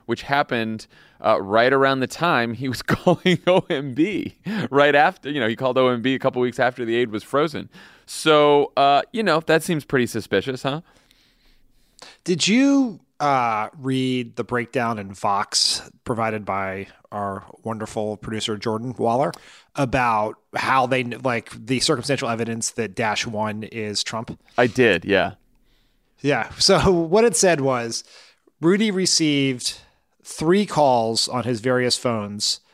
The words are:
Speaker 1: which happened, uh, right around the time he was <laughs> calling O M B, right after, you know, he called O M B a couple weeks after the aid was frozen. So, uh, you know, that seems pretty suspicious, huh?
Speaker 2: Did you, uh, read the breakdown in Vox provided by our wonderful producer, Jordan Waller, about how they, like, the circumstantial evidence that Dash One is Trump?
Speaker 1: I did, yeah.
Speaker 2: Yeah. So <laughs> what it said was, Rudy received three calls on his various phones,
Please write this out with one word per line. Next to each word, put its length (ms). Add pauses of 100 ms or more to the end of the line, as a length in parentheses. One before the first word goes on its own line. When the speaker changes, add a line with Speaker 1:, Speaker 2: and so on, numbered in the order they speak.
Speaker 1:
which 160
happened, 640 (360)
uh, 180
right 320
around 260
the 80
time 460
he 160
was 120
<laughs> 20
calling 640
O 240
M 240
B, 440 (340)
right 240
after, 340
you 100
know, 80
he 80
called 220
O 120
M 120
B 140
a 40
couple 220
weeks 180
after 260
the 100
aid 160
was 120
frozen. 460 (360)
So, 720
uh, 240 (100)
you 100
know, 200
that 220
seems 220
pretty 220
suspicious, 560
huh? 180 (1400)
Speaker 2:
Did 240
you, 540 (180)
uh, 480 (100)
read 600
the 80
breakdown 520
in 160
Vox 760 (140)
provided 400
by 420 (240)
our 340 (180)
wonderful 520
producer, 420
Jordan 400
Waller, 360 (420)
about 640 (180)
how 320
they, 160
like, 480 (140)
the 160
circumstantial 480
evidence 420
that 240
Dash 320
One 360
is 400
Trump? 360 (180)
Speaker 1:
I 100
did, 360
yeah. 300 (880)
Speaker 2:
Yeah. 280 (100)
So 320
<laughs> 0
what 340
it 100
said 260
was, 420 (580)
Rudy 300
received 880 (440)
three 420
calls 640
on 160
his 160
various 380
phones, 640 (140)